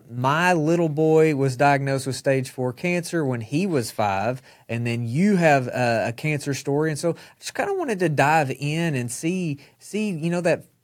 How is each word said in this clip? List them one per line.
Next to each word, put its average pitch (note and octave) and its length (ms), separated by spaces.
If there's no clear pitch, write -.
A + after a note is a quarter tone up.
my C#3 420
little E3 380
boy D#3 440
was C3+ 220
diagnosed C#3 500
with C3 80
stage C3+ 360
four B2+ 240
cancer F3 500
when B2 160
he D3 260
was C#3+ 240
five, G#2 520
and A#2 180
then A#2 220
you F#3 280
have D3 320
a, A#2 400
a A#2 40
cancer C#3+ 400
story. C#3+ 380
And D3 80
so E3+ 140
I - 20
just - 140
kinda - 180
wanted C#4+ 280
to F3 100
dive C#3+ 400
in D3+ 440
and B2 160
see, E3 500
see, G#3+ 320
you E3 180
know, F3 140
that E3 240